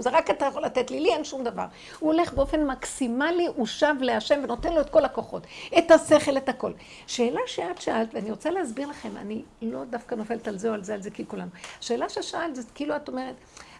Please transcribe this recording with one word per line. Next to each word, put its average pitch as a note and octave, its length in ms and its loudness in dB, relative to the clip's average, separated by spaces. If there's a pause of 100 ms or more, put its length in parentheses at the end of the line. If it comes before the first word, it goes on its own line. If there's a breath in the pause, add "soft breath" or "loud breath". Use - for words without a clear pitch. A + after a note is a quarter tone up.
זה - 100 0
רק D#4 200 4
אתה C#4 160 0
יכול C#4+ 160 -2
לתת B3 280 0
לי, C4 100 -4
לי E4 120 4
אין D4+ 120 0
שום C4 200 -6
דבר." F#3 220 -4 (320 loud breath)
הוא D#4 140 2
הולך E4 200 2
באופן C#4+ 340 2
מקסימלי, C#4 800 0
הוא A#3+ 200 -2
שב D4 340 2
להשם B3+ 440 2
ונותן B3 280 -2
לו D#4+ 80 4
את - 100 -2
כל D4 140 6
הכוחות, G#3+ 420 -6 (320 loud breath)
את E4+ 120 6
השכל, D4+ 460 8
את C4 120 0
הכל. - 240 -4 (340 loud breath)
שאלה B3 400 0
שאת F4+ 340 -6
שאלת, A3+ 340 -2
ואני G#3 160 -6
רוצה A3 200 -4
להסביר C#4+ 380 -4
לכם, G#3+ 280 -10
אני G#3+ 260 -8 (200)
לא B3+ 220 -6
דווקא A#3+ 300 -8
נופלת A3+ 340 -6
על G3+ 100 -6
זה A3 100 -2
או A3 60 0
על G#3 100 -6
זה, G#3 100 -6
על G3 80 -8
זה, G3+ 80 -10
כי - 160 -10
כולנו. F3+ 240 -10 (280 loud breath)
השאלה C4 300 -2
ששאלת, E4+ 480 -6
זה B3 60 -8 (120)
כאילו D4 220 -4
את D4 120 -8
אומרת, B3+ 260 -8 (460 loud breath)